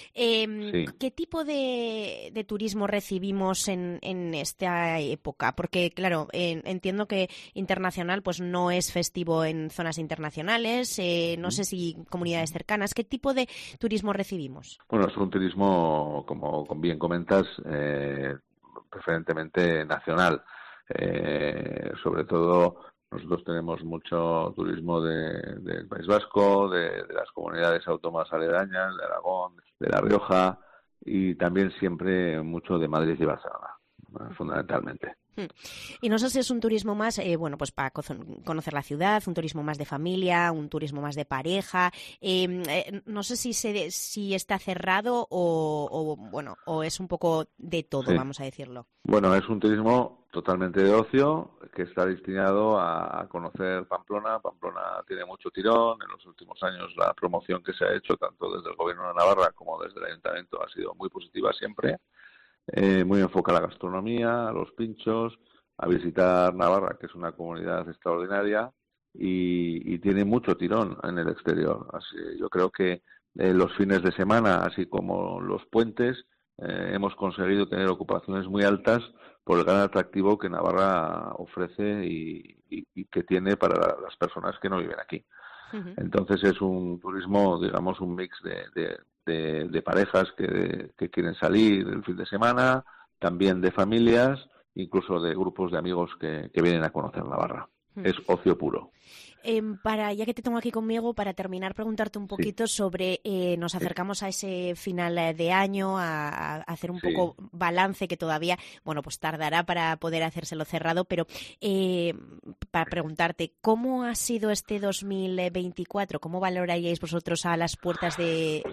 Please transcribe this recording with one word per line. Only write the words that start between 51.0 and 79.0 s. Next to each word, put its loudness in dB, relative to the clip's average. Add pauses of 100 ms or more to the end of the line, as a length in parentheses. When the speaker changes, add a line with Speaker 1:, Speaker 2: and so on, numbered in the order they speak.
Speaker 2:
que -4
está 0
destinado 2
a, 0
a -10
conocer -4
Pamplona. -4
Pamplona -8
tiene -8
mucho -10
tirón. 4
En -12
los -16
últimos -16
años -4
la 4
promoción -4
que -6
se 0
ha 4
hecho -2
tanto -6
desde -8
el -8
Gobierno -4
de -6
Navarra 4
como -10
desde -10
el -6
Ayuntamiento -6
ha -4
sido -6
muy -6
positiva -2
siempre, -2 (680)
eh, 6
muy 6
enfocada 4
a 6
la 0
gastronomía, -2
a -4
los -4
pinchos, -2 (400)
a -2
visitar 4
Navarra, 2
que -12
es -18
una -6
comunidad -4
extraordinaria 0 (420)
y, 0
y -4
tiene 4
mucho 2
tirón 0
en -4
el 0
exterior. 0
Así, -12 (220)
yo -4
creo 2
que, 0 (340)
eh, 4
los 4
fines 4
de 4
semana, 4
así 0
como -2
los -4
puentes, 2 (320)
eh, -6
hemos 0
conseguido 2
tener 0
ocupaciones -2
muy 2
altas 4 (420)